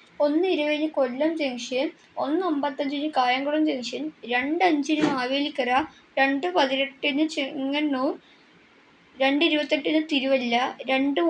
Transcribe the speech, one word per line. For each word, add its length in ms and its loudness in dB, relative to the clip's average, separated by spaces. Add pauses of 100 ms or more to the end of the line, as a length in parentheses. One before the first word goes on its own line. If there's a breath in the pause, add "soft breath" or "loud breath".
(240 loud breath)
ഒന്ന് 200 2 (100)
ഇരുപതിന് 340 0 (100)
കൊല്ലം 420 0
ജംഗ്ഷൻ, 460 -2 (380 soft breath)
ഒന്ന് 260 0
അമ്പത്തഞ്ചിന് 680 -2
കായംകുളം 540 0
ജംഗ്ഷൻ, 340 -6 (300)
രണ്ട് 340 0
അഞ്ചിന് 460 0
മാവേലിക്കര, 560 -2 (500 loud breath)
രണ്ട് 260 2 (120)
പതിനെട്ടിന് 680 0 (100)
ചെങ്ങന്നൂർ, 760 -2 (1120 soft breath)
രണ്ട് 240 4
ഇരുപത്തെട്ടിന് 540 2 (100)
തിരുവല്ല, 420 2 (380)
രണ്ട് 380 2